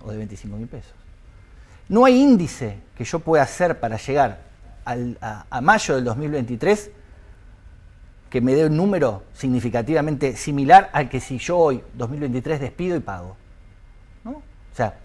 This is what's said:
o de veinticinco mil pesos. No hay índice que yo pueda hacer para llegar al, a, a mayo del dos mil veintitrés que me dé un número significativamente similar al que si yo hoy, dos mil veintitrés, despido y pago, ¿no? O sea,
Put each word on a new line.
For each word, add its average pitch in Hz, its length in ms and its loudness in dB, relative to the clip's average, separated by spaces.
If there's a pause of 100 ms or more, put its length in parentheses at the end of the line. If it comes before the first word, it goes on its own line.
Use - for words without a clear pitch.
o 107 80 -12
de 107 60 -10
veinticinco 104 400 -12
mil 113 100 -12
pesos. - 260 -18 (960)
No 226 160 6
hay 254 160 6
índice 170 560 2 (180)
que - 80 -10
yo 165 140 -6
pueda 160 240 2
hacer 165 380 0
para 113 180 -6
llegar 135 440 0 (440)
al, 123 340 -6
a, 107 300 -12
a 123 120 -6
mayo 170 340 2
del 127 80 0
dos 117 140 -2
mil 151 120 -6
veintitrés 147 640 -2 (1400)
que 127 120 -2
me 127 120 2
dé 156 140 4
un 151 100 2
número 156 460 0 (100)
significativamente 127 1000 -2
similar 151 580 6
al 143 160 -2
que 135 100 -4
si 123 200 -10
yo 175 180 -2
hoy, 147 260 2 (120)
dos 123 160 -6
mil 147 80 -8
veintitrés, 139 400 -4
despido 175 360 -6
y 156 40 -2
pago, 92 380 -12 (840)
¿no? 220 80 -14
O - 440 -20
sea, 110 300 -6